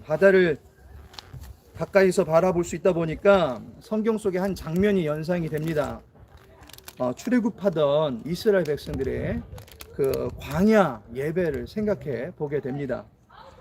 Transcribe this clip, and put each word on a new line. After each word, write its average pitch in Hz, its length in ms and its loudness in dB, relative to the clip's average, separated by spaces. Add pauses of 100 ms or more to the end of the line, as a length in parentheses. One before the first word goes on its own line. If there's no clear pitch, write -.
바다를 180 520 4 (1160)
가까이서 185 500 4
바라볼 170 380 4
수 175 120 -6
있다 175 180 2
보니까 160 680 2 (180)
성경 220 380 -2
속의 185 240 -2
한 190 140 -2
장면이 185 500 0
연상이 156 440 -2
됩니다. 147 520 -4 (960)
어, 127 160 -2
출애굽하던 156 1120 0
이스라엘 175 380 0
백성들의 139 800 -4 (540)
그 135 340 -2 (100)
광야 160 640 2 (140)
예배를 147 520 -4
생각해 151 640 -4
보게 147 280 -6
됩니다. 127 460 -6 (560)